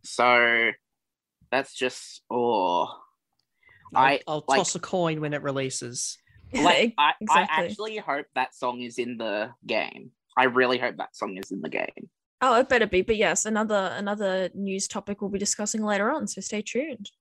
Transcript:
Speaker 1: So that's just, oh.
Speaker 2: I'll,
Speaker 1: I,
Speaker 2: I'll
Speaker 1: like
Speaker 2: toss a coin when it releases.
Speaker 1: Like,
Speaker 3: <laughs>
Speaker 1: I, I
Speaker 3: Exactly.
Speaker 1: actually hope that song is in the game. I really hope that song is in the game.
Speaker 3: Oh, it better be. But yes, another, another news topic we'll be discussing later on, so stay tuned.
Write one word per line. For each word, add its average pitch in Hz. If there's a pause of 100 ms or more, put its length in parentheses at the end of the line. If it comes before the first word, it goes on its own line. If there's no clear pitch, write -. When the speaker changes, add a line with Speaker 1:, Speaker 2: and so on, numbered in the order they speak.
Speaker 1:
So 120 (800)
that's 135
just, -
oh. 101 (1080)
Speaker 2:
I'll, 127
Speaker 1:
I, 139
Speaker 2:
I'll 156
Speaker 1:
like -
Speaker 2:
toss 185
a -
coin 165
when 147
it 147
releases. 135 (360)
Speaker 1:
Like, 214
Speaker 3:
<laughs> -
Speaker 1:
I, 147
I 165
Speaker 3:
Exactly. 170
Speaker 1:
actually 214
hope 147
that 131
song 123
is 123
in 123
the 110 (160)
game. 104 (260)
I 131
really 127
hope 120
that -
song 98
is 98
in 95
the -
game. - (320)
Speaker 3:
Oh, 247
it 254
better 233
be. 185
But 220
yes, 175
another, 208
another 190
news 196
topic 202
we'll 202
be 202
discussing 208
later 208
on, 262
so -
stay 208
tuned. 262 (100)